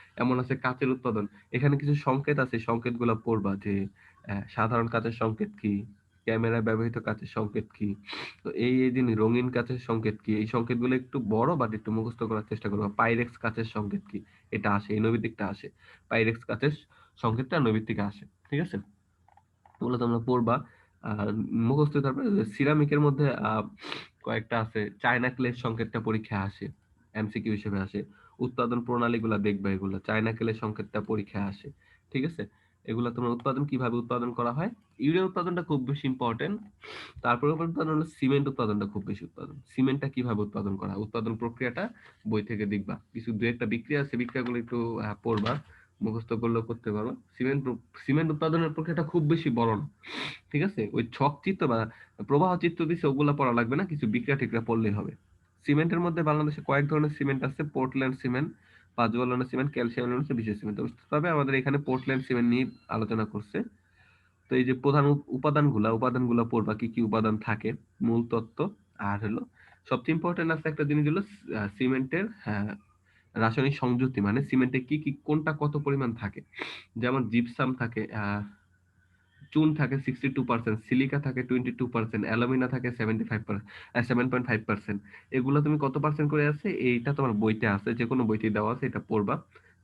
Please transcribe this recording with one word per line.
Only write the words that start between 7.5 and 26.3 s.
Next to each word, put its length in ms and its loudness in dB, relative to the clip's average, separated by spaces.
কি, 220 -4
তো 80 -6
এই, 300 2
এই 100 4
জিনিস, 260 2
রঙিন 340 4
কাচের 280 -2
সংকেত 420 -2
কি, 140 0
এই 120 0
সংকেতগুলো 480 0
একটু 240 -4
বড়, 340 2
but 220 0
একটু 160 -6
মুখস্থ 320 -2
করার 260 -2
চেষ্টা 200 -4
করবা। 200 0
পাইরেক্স 480 2
কাচের 280 -2
সংকেত 360 -4
কি, 100 -8
এটা 240 0
আসে, 180 -2
এই 60 2
নৈবিত্তিকটা 480 0
আসে, 220 -10
পাইরেক্স 360 2
কাচের 260 0
সংকেতটা 380 0
নৈবিত্তিকে 420 2
আসে। 240 -6
ঠিক 120 0
আছে? 160 -4
ওগুলো 160 0
তোমরা 220 2
পড়বা। 460 2
আর 320 -2
মুখস্থ, 640 2
তারপরে 480 0
সিরামিকের 540 2
মধ্যে, 300 4
আহ, 380 0
কয়েকটা 360 -2
আছে, 300 -2
চায়না 280 2
ক্লে 240 -2
সংকেতটা 460 -4
পরীক্ষায় 420 -2